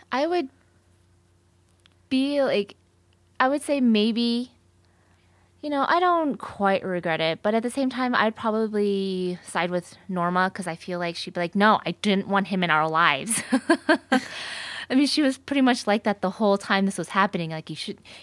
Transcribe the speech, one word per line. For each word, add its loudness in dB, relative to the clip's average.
I 0
would -2
be, 0
like, -2
I 4
would 0
say -2
maybe, 2
you -8
know, 0
I 2
don't 2
quite 0
regret -2
it, 0
but 0
at 0
the -4
same -2
time, -4
I'd 2
probably -2
side -2
with -6
Norma 0
'cause -8
I -8
feel -8
like -4
she'd -12
be -6
like, -4
"No, 4
I -2
didn't 0
want 0
him -2
in 0
our 4
lives." 2
<laughs> -2
I 0
mean, 4
she 0
was 2
pretty -2
much 2
like 2
that -2
the 0
whole 2
time 0
this -2
was -6
happening. 0
Like, -10
"You -10
should, -12
you -20